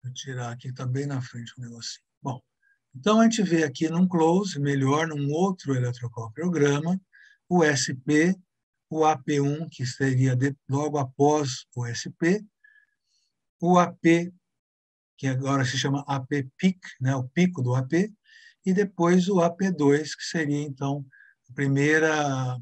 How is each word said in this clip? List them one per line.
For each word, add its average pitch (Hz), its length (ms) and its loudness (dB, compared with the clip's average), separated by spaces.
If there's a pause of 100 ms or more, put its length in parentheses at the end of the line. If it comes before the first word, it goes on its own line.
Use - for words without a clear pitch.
Vou 127 120 -12
tirar 123 380 -10
aqui, 123 200 -12
tá 127 140 -10
bem 135 180 -4
na 139 160 -6
frente 117 380 -12
o - 20 -16
negocinho. 117 440 -16 (180)
Bom, 131 180 -8 (540)
então 208 260 4
a 226 40 8
gente 226 180 2
vê 165 220 2
aqui 156 260 -4
num 175 180 2
close, 175 500 2
melhor, 143 500 0
num 143 220 -4
outro 170 440 0
eletrocardiograma, 143 1200 -2 (500)
o 180 140 4
S 147 300 2
P, 151 420 2 (540)
o 156 160 0
A 156 140 2
P 143 220 -2
um, 147 280 -2
que - 160 -10
seria 131 500 0
de, 139 220 0 (120)
logo 147 300 -2
após 143 680 0 (100)
o 120 80 -6
S 120 280 -10
P, 190 300 0 (1160)
o 175 180 4
A 175 140 2
P, 170 400 2 (880)
que 135 80 -6
agora 135 380 0
se 127 120 -4
chama 139 300 -2
A 139 140 -4
P 135 360 -6
peak, 185 220 0 (220)
né, 131 160 0
o 127 120 -6
pico 180 320 0
do 123 140 0
A 131 80 0
P, 175 300 -2 (520)
e 190 80 0
depois 180 560 2
o 190 120 2
A 170 100 2
P 190 220 -2
dois, 147 420 2
que - 80 -14
seria, 147 400 -2
então, 139 420 -6 (460)
a - 20 -20
primeira 143 1080 0